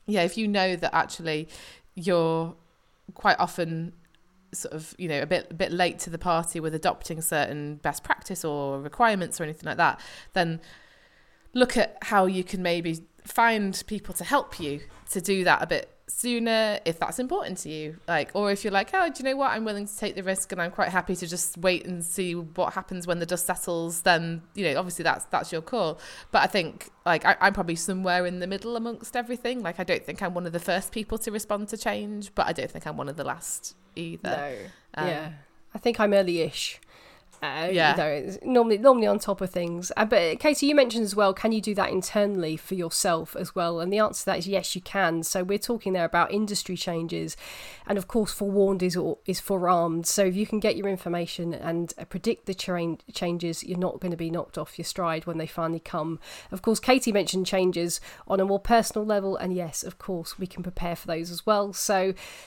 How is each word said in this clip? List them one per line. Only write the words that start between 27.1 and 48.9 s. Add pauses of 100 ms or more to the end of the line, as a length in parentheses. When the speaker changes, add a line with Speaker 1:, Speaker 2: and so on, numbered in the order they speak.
Speaker 1:
I,
I'm
probably
somewhere
in
the
middle
amongst
everything.
Like,
I
don't
think
I'm
one
of
the
first
people
to
respond
to
change,
but
I
don't
think
I'm
one
of
the
last (200)
either.
Speaker 2:
No. (480)
Speaker 1:
Um,
Speaker 2:
Yeah. (440)
I
think
I'm
early-ish. (600)
Uh,
Speaker 1:
Yeah.
Speaker 2:
you
know,
it's
normally,
normally
on
top
of
things.
Uh,
but
Katie,
you
mentioned
as
well,
can
you
do
that
internally
for
yourself
as
well?
And
the
answer
to
that
is
yes,
you
can.
So
we're
talking
there
about
industry
changes. (500)
And
of
course,
forewarned
is, (260)